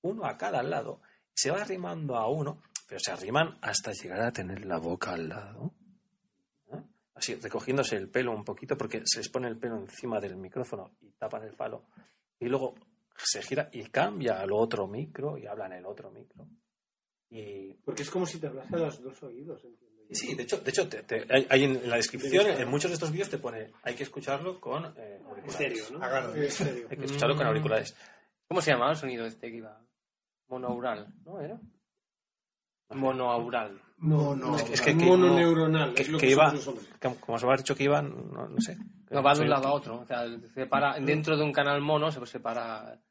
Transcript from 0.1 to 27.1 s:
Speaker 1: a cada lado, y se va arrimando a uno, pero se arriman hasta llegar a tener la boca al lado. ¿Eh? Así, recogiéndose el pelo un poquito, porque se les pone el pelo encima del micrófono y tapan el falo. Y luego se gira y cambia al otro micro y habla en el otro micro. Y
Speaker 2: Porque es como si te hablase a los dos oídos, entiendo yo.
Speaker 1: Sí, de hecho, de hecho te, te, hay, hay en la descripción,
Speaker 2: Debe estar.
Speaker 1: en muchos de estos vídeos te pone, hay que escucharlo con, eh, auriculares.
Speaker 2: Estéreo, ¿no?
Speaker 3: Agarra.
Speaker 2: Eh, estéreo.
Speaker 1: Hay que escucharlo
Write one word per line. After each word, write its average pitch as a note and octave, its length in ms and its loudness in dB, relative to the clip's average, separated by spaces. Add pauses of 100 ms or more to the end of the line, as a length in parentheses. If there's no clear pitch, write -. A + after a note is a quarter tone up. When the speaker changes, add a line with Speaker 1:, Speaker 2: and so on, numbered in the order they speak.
Speaker 1:
a - 120 -2
cada - 260 -2
lado, - 380 -4 (280)
y - 120 -20
se C3+ 100 2
va G3 100 0
arrimando F3 540 -6
a A2+ 140 0
uno, D3+ 320 -4 (260)
pero F#2+ 160 -12
se G2+ 80 -4
arriman B2+ 500 0
hasta G#2 300 -4
llegar G2+ 300 -6
a A#2 100 2
tener F#2+ 340 -8
la F2+ 120 -2
boca E2+ 360 -4
al D#2+ 160 -6
lado. A2 440 -10 (1000)
¿Eh? D3 80 -14 (360)
Así, G2 200 -6
recogiéndose A#2+ 640 -2
el F#2+ 120 -6
pelo B2+ 220 0
un G#2+ 140 -6
poquito, - 320 -6
porque A2 280 -6
se - 140 2
les - 100 -8
pone B2+ 180 -4
el A2+ 100 -6
pelo A#2 200 -6
encima G#2 420 -6
del F#2+ 180 -8
micrófono F#2+ 640 -10
y G#2 120 -20
tapan A2 300 -8
el G#2+ 120 -16
falo. A#2+ 320 -8 (520)
Y A#2 60 -6
luego C3 300 -2 (420)
se - 240 -2
gira D3 320 -2
y A2+ 160 -10
cambia C#3 500 0
al G2 140 -2
otro A2 340 2
micro C#3+ 500 -8
y A2+ 100 -12
habla G#2 180 -8
en F#2 80 -10
el F2+ 120 -14
otro G2+ 260 -12
micro. - 360 -20 (840)
Y G2+ 440 -14
Speaker 2:
Porque C3+ 300 -8
es C3+ 80 -8
como F3+ 140 0
si E3 140 -10
te D#3 80 -6
hablase C3+ 280 -8
a E3 40 0
los D3 240 -2
dos C3 200 -14
oídos, C#3 420 -14
entiendo - 380 -20
yo. - 120 -14
Speaker 1:
Sí, - 200 -4
de B2 80 -6
hecho, - 160 -2
de - 100 -4
hecho F3+ 180 2
te, - 140 -10
te, - 320 -4
hay, C3+ 160 6
hay C3+ 140 8
en B2+ 260 2
la A#2 60 2
descripción, - 360 -2
Speaker 2:
Debe G3+ 200 8
estar. C#3 120 0
Speaker 1:
en A#2+ 60 -2
muchos D3+ 220 0
de - 20 -2
estos D#3+ 180 -2
vídeos F#3+ 180 -2
te C#3+ 100 -6
pone, A2+ 320 -8 (100)
hay A#2+ 140 -4
que C#3 80 -8
escucharlo C#3 580 -6
con, C#3+ 240 -4 (100)
eh, G#2 300 -14
auriculares. G2+ 240 -14 (300)
Speaker 2:
Estéreo, B2+ 180 -10
¿no? C3 80 -6
Speaker 3:
Agarra. C3 320 -2
Speaker 2:
Eh, D3 80 2
estéreo. C3 460 -4
Speaker 1:
Hay C3 60 -8
que C3+ 80 -6
escucharlo C#3 300 2